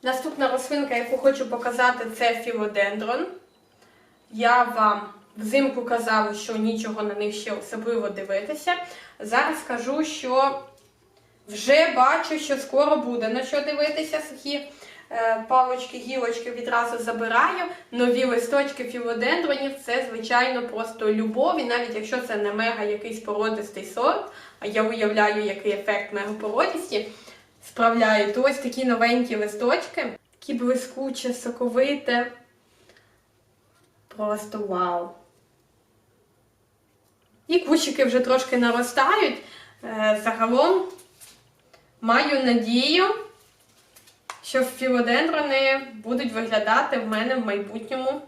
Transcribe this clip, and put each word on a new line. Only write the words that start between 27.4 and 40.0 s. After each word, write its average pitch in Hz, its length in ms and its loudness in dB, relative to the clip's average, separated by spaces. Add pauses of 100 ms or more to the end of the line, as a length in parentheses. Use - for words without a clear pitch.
справляють, 214 680 4
то 247 60 0
ось 277 160 4
такі 254 280 -4
новенькі 240 500 2
листочки, 240 800 -2 (220)
такі - 140 -8
блискуче, 247 800 -2
соковите. 247 1000 0 (1800)
Просто 214 520 -4
вау! 180 500 -2 (2500)
І 349 120 4
кущики 277 460 2
вже 240 140 2
трошки 254 380 2
наростають. 240 800 2 (460)
Е, 214 400 0